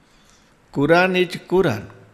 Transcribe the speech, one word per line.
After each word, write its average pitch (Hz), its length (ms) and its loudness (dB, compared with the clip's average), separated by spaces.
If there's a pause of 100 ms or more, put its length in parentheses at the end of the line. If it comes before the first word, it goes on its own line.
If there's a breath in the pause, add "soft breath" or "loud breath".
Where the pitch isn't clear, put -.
(720 soft breath)
Quran 170 420 2
is 180 220 -2 (100)
Quran, 156 380 -2 (280)